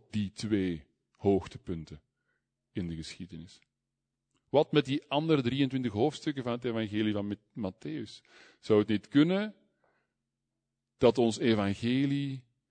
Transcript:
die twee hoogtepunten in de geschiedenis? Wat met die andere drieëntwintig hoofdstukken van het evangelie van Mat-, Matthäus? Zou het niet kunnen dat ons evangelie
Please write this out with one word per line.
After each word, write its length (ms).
die 220
twee 540
hoogtepunten 920
in 160
de 80
geschiedenis? 640
Wat 220
met 140
die 220
andere 340
drieëntwintig 500
hoofdstukken 520
van 80
het 140
evangelie 480
van 140
Mat-, 460
Matthäus? 480
Zou 200
het 80
niet 200
kunnen 480
dat 200
ons 200
evangelie 1040